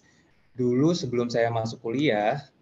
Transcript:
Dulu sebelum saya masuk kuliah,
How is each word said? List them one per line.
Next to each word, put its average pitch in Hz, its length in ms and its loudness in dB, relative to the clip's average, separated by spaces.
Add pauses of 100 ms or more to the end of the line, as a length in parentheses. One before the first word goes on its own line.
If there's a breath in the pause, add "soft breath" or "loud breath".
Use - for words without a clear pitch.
(560 soft breath)
Dulu 127 400 2
sebelum 120 320 -2
saya 117 240 0
masuk 117 320 -4
kuliah, 117 560 0 (220)